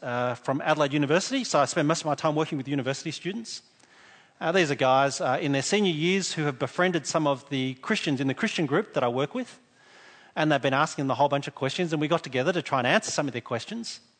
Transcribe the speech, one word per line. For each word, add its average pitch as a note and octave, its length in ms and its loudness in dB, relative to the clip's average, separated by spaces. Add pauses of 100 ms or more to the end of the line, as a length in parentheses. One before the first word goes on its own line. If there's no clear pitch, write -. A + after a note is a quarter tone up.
uh, B2 320 -2
from C#3 260 -4
Adelaide D3+ 320 2
University, E3+ 500 2
so D#3+ 160 2
I C3+ 60 6
spend D3 220 0
most E3 140 2
of - 40 -6
my D3 80 0
time D3+ 220 0
working D#3 200 -2
with C3 120 -6
university C3+ 420 -4
students. G#3+ 540 -10 (760)
Uh, D#3+ 120 -2
these F3 180 4
are C#3 60 0
guys, C3+ 440 4
uh, C#3 220 0
in C#3 120 0
their C3+ 100 0
senior G3+ 280 2
years F3 420 0
who D#3 100 -2
have C#3 160 -2
befriended E3+ 480 0
some D#3 180 0
of C3+ 240 0
the C3 260 -2
Christians D#3 460 -2
in C3+ 60 0
the C3 80 0
Christian F#3+ 320 -2
group E3 260 0
that C3+ 100 0
I B2 40 2
work B2+ 260 -2
with, - 260 -8 (760)
and D#3 160 2
they've C3+ 100 4
been C3+ 120 2
asking D3 320 2
them C3+ 60 0
a A#2+ 40 0
whole C#3 140 4
bunch C#3+ 180 0
of - 80 -10
questions, D#3 380 -2
and D#3 60 0
we D3+ 80 0
got E3 160 2
together C#3 300 0
to E3+ 80 -2
try - 160 -2
and B2 80 2
answer B2+ 240 2
some D3 180 -2
of A#2 60 -6
their A#2+ 80 -6
questions. - 600 -8 (180)